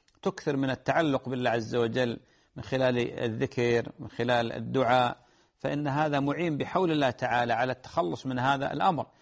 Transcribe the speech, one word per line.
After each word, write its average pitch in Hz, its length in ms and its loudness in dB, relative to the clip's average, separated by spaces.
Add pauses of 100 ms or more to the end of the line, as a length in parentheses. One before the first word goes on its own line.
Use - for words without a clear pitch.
(220)
تكثر 156 360 -2
من 135 120 0
التعلق 135 600 0
بالله 123 200 0
عز 117 260 -2
وجل 120 440 0 (360)
من 131 80 -14
خلال 127 560 0
الذكر، 120 800 0
من 107 80 -12
خلال 120 460 0
الدعاء، 123 640 2 (420)
فإن 147 280 -2
هذا 143 320 0
معين 143 380 0
بحول 170 340 0
الله 143 180 2
تعالى 120 440 0
على 127 180 0
التخلص 165 540 -4
من 127 140 -4
هذا 135 340 0
الأمر. 165 340 0 (140)